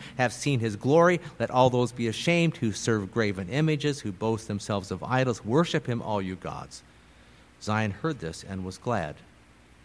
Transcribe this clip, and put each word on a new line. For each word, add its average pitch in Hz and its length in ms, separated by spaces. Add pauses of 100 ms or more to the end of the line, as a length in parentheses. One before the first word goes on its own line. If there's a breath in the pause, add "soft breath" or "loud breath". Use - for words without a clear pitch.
(160 loud breath)
have 123 160
seen 139 280
his 110 160
glory. 170 440 (200 loud breath)
Let 117 100
all 127 200
those 123 200
be 117 160
ashamed 170 520
who 113 120
serve 104 420
graven 98 360
images, 143 500
who 104 140
boast 107 340
themselves 101 460
of 90 100
idols. 127 420
Worship 151 440
him, 117 120
all 104 220
you 92 140
gods. - 480 (760 soft breath)
Zion 107 300
heard 147 300
this 80 280
and 95 160
was 92 140
glad. 92 380 (680)